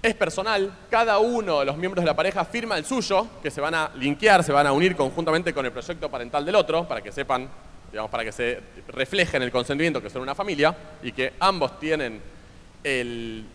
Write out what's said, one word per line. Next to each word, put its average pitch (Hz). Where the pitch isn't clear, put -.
Es 220
personal. 196
Cada 226
uno 214
de 139
los 139
miembros 180
de 170
la 147
pareja 180
firma 220
el -
suyo, 220
que 147
se 139
van 156
a 156
linkear, 160
se 151
van 143
a 139
unir 175
conjuntamente 160
con 135
el 120
proyecto 147
parental 135
del 185
otro, 170
para 117
que 101
sepan, 131
digamos, 107
para 117
que 107
se 120
refleje 170
en 131
el 123
consentimiento 139
que 104
son 127
una 135
familia 165
y 123
que 131
ambos 180
tienen 147
el 117